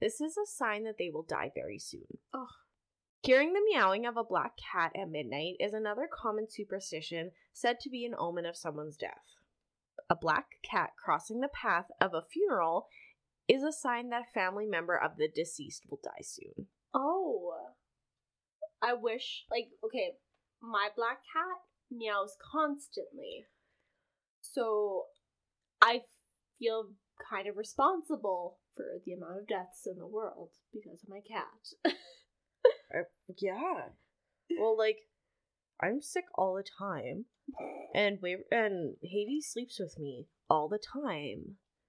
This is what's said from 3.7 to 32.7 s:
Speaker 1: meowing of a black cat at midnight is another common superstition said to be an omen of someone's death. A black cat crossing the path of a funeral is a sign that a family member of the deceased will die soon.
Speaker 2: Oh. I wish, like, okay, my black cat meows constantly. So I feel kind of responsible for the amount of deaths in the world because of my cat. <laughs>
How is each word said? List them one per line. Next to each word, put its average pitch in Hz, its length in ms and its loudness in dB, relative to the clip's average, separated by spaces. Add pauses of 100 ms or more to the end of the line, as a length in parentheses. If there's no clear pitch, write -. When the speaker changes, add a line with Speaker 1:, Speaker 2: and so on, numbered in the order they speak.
Speaker 1:
meowing 214 320 4
of 233 100 -2
a 233 60 0
black 185 300 0 (200)
cat 165 220 2
at 190 140 -4
midnight 151 500 -2
is 208 140 0
another 214 400 -2
common 220 360 -2
superstition 180 840 -6 (200)
said 240 280 2
to 262 100 -8
be 240 140 -6
an 233 120 -4
omen 170 300 -2
of 170 100 -6
someone's 151 400 -6
death. - 280 -8 (840)
A 165 60 6
black 160 320 0 (160)
cat 175 280 0 (120)
crossing 220 380 0
the 277 80 -2
path 196 380 0 (140)
of 185 140 4
a 160 80 0
funeral 202 640 2 (600)
is 269 160 8
a 311 80 2
sign 247 380 -2
that 240 200 -2
a - 20 -20
family 196 320 0
member 175 320 2
of 160 200 2
the 151 120 2
deceased - 640 -4
will 143 140 -8
die - 180 -8
soon. - 460 -12 (260)
Speaker 2:
Oh. 269 580 0 (1300)
I 240 120 4
wish, 233 580 -2
like, 240 200 -2 (140)
okay, 220 280 -2 (500)
my 214 320 0
black 233 280 -2 (100)
cat 359 300 -2 (280)
meows 208 460 -2 (160)
constantly. - 920 -2 (920)
So 214 680 2 (760)
I 233 200 6 (580)
feel 220 300 0 (380)
kind 196 200 -4
of 196 80 -6
responsible 214 1000 0 (180)
for - 80 -8 (200)
the 180 100 -8
amount 180 260 -10
of 214 80 -14
deaths 185 380 -4
in 185 120 -8
the - 80 -12
world 208 440 -6 (220)
because 208 300 -14
of - 60 -20
my 196 180 -14
cat. - 720 -2
<laughs> - 80 -20 (880)